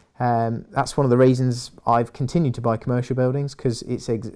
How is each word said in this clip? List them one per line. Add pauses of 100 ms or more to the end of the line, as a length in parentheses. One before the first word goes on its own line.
(200)
Um,
that's
one
of
the
reasons (160)
I've
continued
to
buy
commercial
buildings,
'cause
it's
ex-,